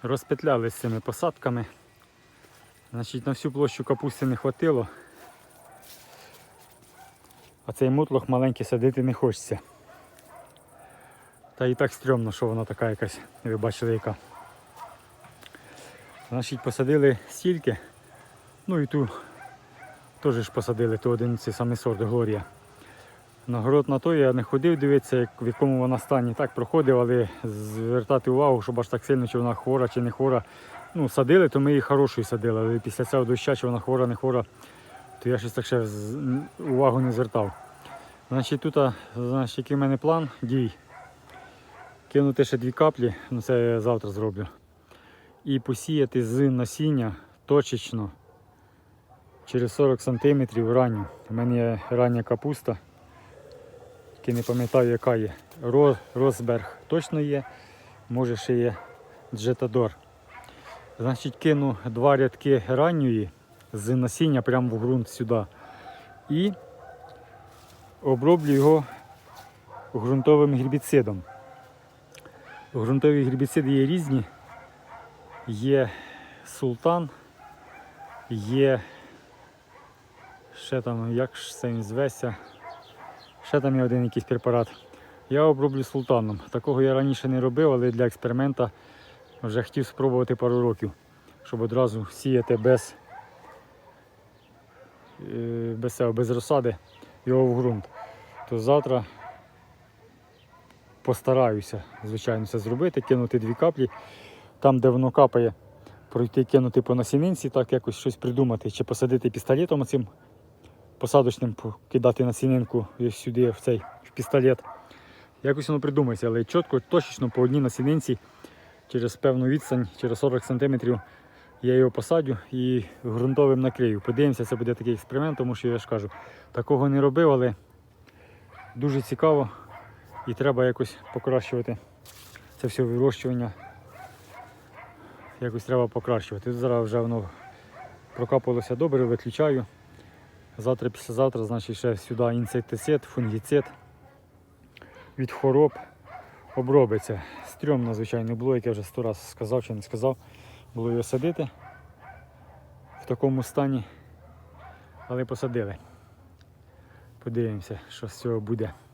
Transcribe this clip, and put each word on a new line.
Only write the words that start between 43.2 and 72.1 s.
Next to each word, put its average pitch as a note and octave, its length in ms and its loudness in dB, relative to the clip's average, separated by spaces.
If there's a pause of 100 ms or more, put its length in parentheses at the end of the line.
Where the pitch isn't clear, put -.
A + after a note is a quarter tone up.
ну A#2+ 100 -4
це B2+ 180 0
я A#2 200 2
завтра G#2+ 300 -2
зроблю. G2+ 380 -6 (960)
І C3+ 140 0
посіяти C3 640 0
з C3 260 2
насіння B2 680 0 (300)
точечно A#2+ 680 0 (1300)
через A#2+ 280 -2
сорок C3+ 280 4
сантиметрів B2 720 2
ранню. A#2 340 2 (240)
У A2 40 -6
мене A#2+ 220 0
є A#2 240 0 (100)
рання A#2+ 340 2
капуста, A#2+ 540 -4 (1400)
тільки - 180 -4
не A#2+ 100 -2
пам'ятаю, A#2+ 460 2
яка A#2+ 260 0
є. G#2+ 180 -2 (300)
Ро-, C3+ 340 4 (180)
Росберг A#2+ 600 -2 (100)
точно D#3+ 320 -2
є, C#3+ 240 -2 (640)
може A#2+ 260 -2
ще B2 220 0
є A#2+ 180 0 (600)
Джетадор. A#2 600 0 (1040)
Значить, B2+ 360 -4
кину C#3+ 500 0
два B2+ 320 4
рядки C3+ 500 2
ранньої B2+ 640 2 (440)
з A2+ 220 -2
насіння B2+ 460 2
прямо B2+ 340 0
в A2 40 -4
ґрунт A#2+ 300 0
сюди. A2+ 360 -2 (840)
І F3+ 240 0 (1500)
оброблю D3 500 4
його D3 320 6 (1120)
ґрунтовим C#3 580 4
гербіцидом. B2+ 720 2 (1500)